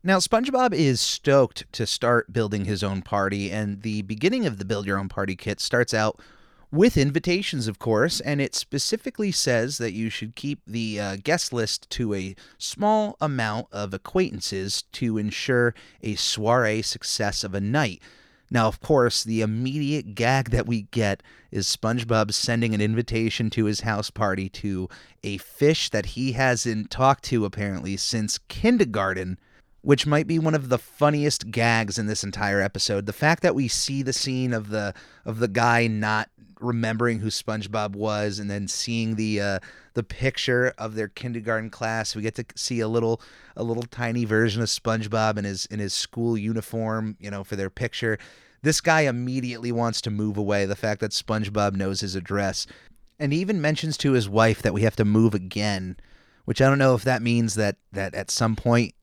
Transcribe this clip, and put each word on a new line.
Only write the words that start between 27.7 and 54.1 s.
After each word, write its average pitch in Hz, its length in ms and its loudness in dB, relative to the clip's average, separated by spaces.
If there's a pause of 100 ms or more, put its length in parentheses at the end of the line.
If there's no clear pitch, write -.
since 107 420 -2 (100)
kindergarten, 101 880 2 (460)
which 143 240 4
might 147 220 2
be 160 100 2
one 160 160 2
of 139 140 -2
the 123 100 4
funniest 147 720 0
gags 113 480 2
in 107 80 -2
this 107 160 -2
entire 101 380 0
episode. 98 460 -2
The 104 60 -6
fact 156 300 2
that 175 120 4
we 135 120 0
see 135 360 -2
the 131 100 -2
scene 127 400 -2
of 107 160 -4
the, 104 260 -4 (300)
of 110 160 -4
the 120 80 2
guy 117 400 4
not 107 400 0 (300)
remembering 113 600 0
who 107 100 -4
SpongeBob 107 680 -4
was 104 440 -2
and 101 120 -6
then 101 160 -4
seeing 113 500 -2
the, 107 220 0
uh, 101 200 -2 (340)
the 117 100 -2
picture 123 760 0
of 110 160 -8
their 107 120 -4
kindergarten 113 600 -6
class. 113 480 -4
We 107 60 -6
get 110 140 -4
to 120 180 -6
see - 260 -4
a 110 80 0
little, 113 320 2 (360)
a 110 60 -6
little 117 200 -2
tiny 120 420 -2
version 110 380 4
of 107 60 0
SpongeBob 110 680 0
in 101 80 -4
his, 98 220 -6
in 107 140 -8
his 98 120 -4
school 117 440 -2
uniform, 110 840 -4
you 101 100 -12
know, 98 140 -8
for 104 120 -8
their 98 120 -4
picture. 110 500 -4 (440)
This 156 180 2
guy 160 220 4
immediately 123 680 -2
wants 117 300 0
to 113 100 -4
move 104 280 0
away. 101 260 2
The 98 100 -2
fact 104 280 -2
that 104 80 -2
SpongeBob 104 640 0
knows 95 260 -2
his 95 160 -6
address 95 500 -2 (520)
and 143 160 0
even 185 260 0
mentions 151 380 0
to 139 140 2